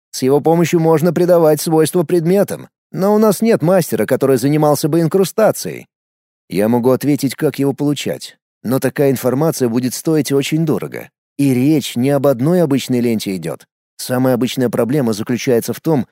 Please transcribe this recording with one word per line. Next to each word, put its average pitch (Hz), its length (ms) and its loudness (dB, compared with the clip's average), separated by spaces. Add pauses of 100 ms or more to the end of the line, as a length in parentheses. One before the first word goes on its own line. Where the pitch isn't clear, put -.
(120)
С - 100 -10
его 135 180 2
помощью 170 400 2
можно 160 340 2
придавать 170 480 4
свойства 160 420 0
предметам, 170 680 -2 (220)
но 202 240 0
у - 20 2
нас 214 240 2
нет 226 220 2
мастера, 156 420 0
который 135 320 2
занимался 147 500 0
бы 165 140 2
инкрустацией». 165 840 0 (640)
«Я 98 180 0
могу 120 220 2
ответить, 131 460 0
как - 240 -4
его 139 140 0
получать, 139 680 -6 (240)
но 127 160 -2
такая 143 320 0
информация 127 580 0
будет 123 240 -2
стоить 156 380 -2
очень 156 340 0
дорого. 80 460 -6 (260)
И 139 160 2
речь 139 420 0
не 123 140 0
об 143 160 0
одной 143 380 2
обычной 127 380 0
ленте 107 340 -2
идёт. 80 320 -10 (300)
Самая 127 360 0
обычная 123 360 0
проблема 120 440 0
заключается 117 600 -2
в - 80 -12
том, 151 300 0